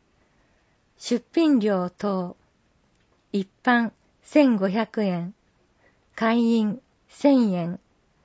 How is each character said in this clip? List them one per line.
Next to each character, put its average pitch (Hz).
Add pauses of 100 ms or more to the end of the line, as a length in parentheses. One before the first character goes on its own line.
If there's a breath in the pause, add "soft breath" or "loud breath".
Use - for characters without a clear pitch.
(960)
出 -
品 302
料 190
等。 185 (920)
一 196 (140)
般、 240 (300)
千 277
五 190
百 214
円。 180 (800)
会 233
員、 226 (280)
千 254
円。 175 (460)